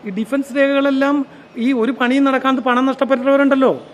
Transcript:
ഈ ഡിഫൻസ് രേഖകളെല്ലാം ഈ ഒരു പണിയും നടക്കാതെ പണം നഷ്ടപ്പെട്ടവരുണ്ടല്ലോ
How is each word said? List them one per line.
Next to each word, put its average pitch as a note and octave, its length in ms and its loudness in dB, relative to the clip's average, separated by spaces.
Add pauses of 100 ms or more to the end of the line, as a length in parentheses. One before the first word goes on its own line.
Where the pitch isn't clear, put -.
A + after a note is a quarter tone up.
ഈ G#3 120 -8
ഡിഫൻസ് B3+ 380 -4
രേഖകളെല്ലാം C#4 600 0 (480)
ഈ - 20 0 (160)
ഒരു B3 180 0
പണിയും C4 280 2
നടക്കാതെ C4 400 0
പണം B3 220 2
നഷ്ടപ്പെട്ടവരുണ്ടല്ലോ C4+ 840 2 (220)